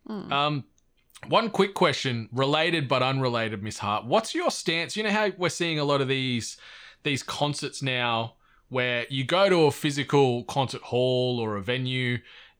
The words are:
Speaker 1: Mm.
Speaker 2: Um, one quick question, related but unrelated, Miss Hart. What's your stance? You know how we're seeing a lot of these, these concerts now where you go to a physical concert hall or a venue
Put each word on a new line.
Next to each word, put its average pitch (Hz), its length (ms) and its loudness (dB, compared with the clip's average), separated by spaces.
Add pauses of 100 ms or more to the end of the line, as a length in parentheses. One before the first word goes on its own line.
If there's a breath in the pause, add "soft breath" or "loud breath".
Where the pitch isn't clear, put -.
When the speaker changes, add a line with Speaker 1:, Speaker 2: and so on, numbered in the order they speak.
Speaker 1:
Mm. 208 240 -10
Speaker 2:
Um, 147 320 0 (640)
one 202 220 2
quick 196 260 0
question, 127 560 0
related 147 560 0
but 127 160 2
unrelated, 120 580 0
Miss 107 160 -8
Hart. 104 280 -2
What's 202 280 0
your 349 160 -2
stance? 170 480 -4
You 214 60 -2
know 214 80 -2
how 208 260 0
we're 175 120 0
seeing 165 280 -2
a 147 60 0
lot 143 180 2
of 127 60 0
these, 131 500 -2 (460 loud breath)
these 139 180 0
concerts - 600 -4
now 120 520 -2 (340 soft breath)
where 123 400 -2
you 135 140 -2
go 180 260 4
to 170 160 6
a 139 60 6
physical 135 720 2
concert 127 360 -2
hall 123 580 2
or 110 180 -2
a 101 40 -6
venue 127 580 -2 (400 loud breath)